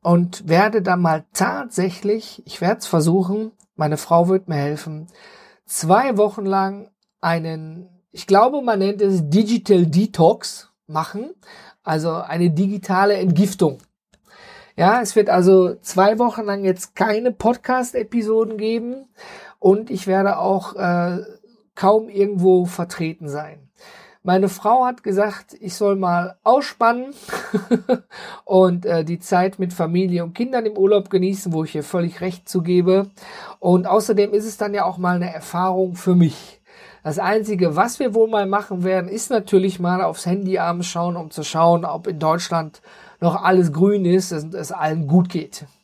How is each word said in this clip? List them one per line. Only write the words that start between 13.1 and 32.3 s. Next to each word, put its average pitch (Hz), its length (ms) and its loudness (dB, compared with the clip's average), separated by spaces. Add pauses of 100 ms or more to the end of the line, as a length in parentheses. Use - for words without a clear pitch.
Entgiftung. 180 640 0 (960)
Ja, 208 260 4
es 196 140 -6
wird 202 140 4
also 185 460 6
zwei 202 440 0
Wochen 233 240 -2
lang 202 220 -4
jetzt 185 300 -4
keine 226 360 2
Podcast-Episoden 226 1300 -2
geben 233 500 -6 (520)
und 202 300 2
ich 185 180 -8
werde 190 320 0
auch, 190 360 -2
äh, 175 440 -2 (540)
kaum 220 360 2
irgendwo 190 560 2
vertreten 165 640 -8
sein. 151 360 -12 (560)
Meine 190 280 2
Frau 233 340 2
hat 247 180 -4
gesagt, 202 600 -4
ich 185 140 -12
soll 202 200 0
mal 180 480 -2
ausspannen 247 680 0 (680)
<laughs> - 640 -6
und, 185 420 2
äh, 165 200 0
die 170 140 -6
Zeit 185 400 0
mit 180 120 -4
Familie 175 540 -2
und 170 80 -14
Kindern 247 320 -4
im 214 120 -4
Urlaub 196 320 2
genießen, 190 440 -2
wo 160 100 -2
ich 156 100 -8
ihr 151 100 -4
völlig 175 360 -4
recht 180 300 -8